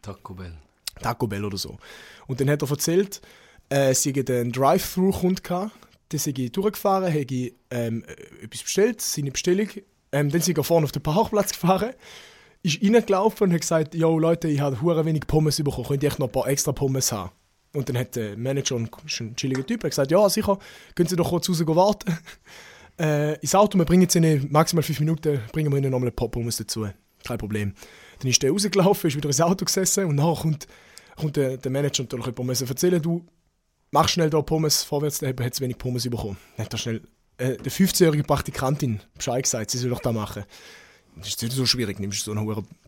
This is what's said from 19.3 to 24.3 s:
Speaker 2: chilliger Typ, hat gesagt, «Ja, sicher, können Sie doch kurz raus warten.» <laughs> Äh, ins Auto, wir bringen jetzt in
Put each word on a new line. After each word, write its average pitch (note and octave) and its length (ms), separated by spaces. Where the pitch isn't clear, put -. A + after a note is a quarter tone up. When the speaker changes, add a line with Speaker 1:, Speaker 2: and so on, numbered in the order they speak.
Speaker 2:
chilliger C3 320
Typ, - 160
hat D#3 80
gesagt, C#3 220
«Ja, G3 180
sicher, G3 280
können F3 140
Sie F3 80
doch E3+ 140
kurz E3+ 200
raus E3 160
warten.» F3 560
<laughs> - 40
Äh, D3+ 420
ins D3 140
Auto, G3+ 220
wir E3+ 80
bringen F3 200
jetzt F3 120
in D#3 340